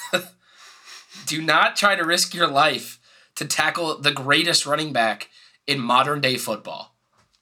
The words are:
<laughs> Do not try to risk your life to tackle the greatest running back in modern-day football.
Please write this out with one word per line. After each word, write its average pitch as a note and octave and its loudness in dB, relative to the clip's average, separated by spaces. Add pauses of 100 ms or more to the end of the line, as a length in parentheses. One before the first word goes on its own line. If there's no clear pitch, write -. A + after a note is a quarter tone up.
(120)
<laughs> - -12
Do D#3 -4
not E3 2
try G3+ 4
to F3 -2
risk F3 0
your F3 2
life C#3+ 0 (380)
to - -6
tackle D#3 -2
the C#3+ 0
greatest C#3+ 2
running D3+ -2
back A2+ 0 (360)
in C#3 0
modern-day C3 2
football. - -8 (480)